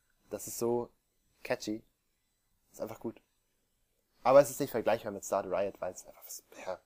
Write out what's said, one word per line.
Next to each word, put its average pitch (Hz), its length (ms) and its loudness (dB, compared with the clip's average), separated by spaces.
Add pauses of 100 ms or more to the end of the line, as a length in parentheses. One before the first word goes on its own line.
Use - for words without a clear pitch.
(300)
das - 160 -8
ist - 120 -12
so 120 320 -2 (520)
catchy. 110 400 -6 (920)
Ist - 80 -12
einfach 107 200 -10
gut. 113 200 -8 (1000)
Aber 131 180 10
es 139 100 6
ist - 100 -6
nicht 139 100 -2
vergleichbar 107 420 0
mit 101 120 -8
Start 98 220 -2
a - 40 -10
Riot, 95 300 -2
weil 92 120 -6
es - 140 -16
einfach - 180 -20
was, - 200 -16 (200)
ja, 92 220 -8